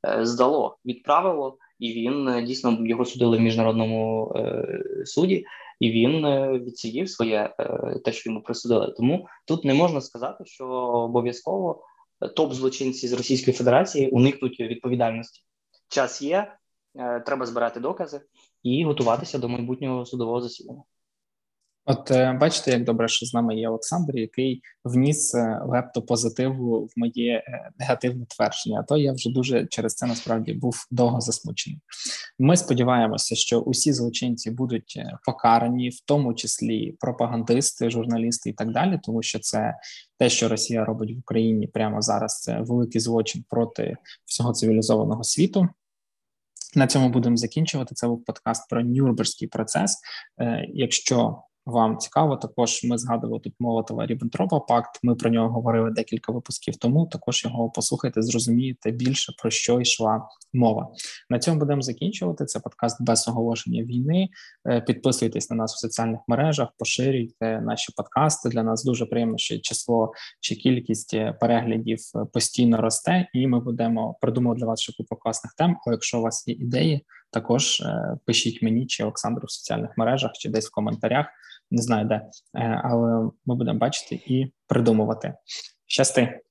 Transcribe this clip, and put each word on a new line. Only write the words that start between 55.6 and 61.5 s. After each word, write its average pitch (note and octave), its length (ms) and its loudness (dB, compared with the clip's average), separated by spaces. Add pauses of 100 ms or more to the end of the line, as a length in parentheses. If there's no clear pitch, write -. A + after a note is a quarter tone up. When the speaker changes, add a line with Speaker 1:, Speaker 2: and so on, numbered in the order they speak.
Speaker 2:
декілька A2+ 400 -4
випусків - 440 -6
тому, D3 300 2
також - 400 -4
його A#2 240 -2
послухайте, A#2 520 -2
зрозумієте A#2+ 680 0
більше, B2+ 500 -2
про A2 100 0
що A#2+ 300 2
йшла A2 460 2 (260)
мова. A#2 340 4 (420)
На B2 100 0
цьому D#3+ 200 2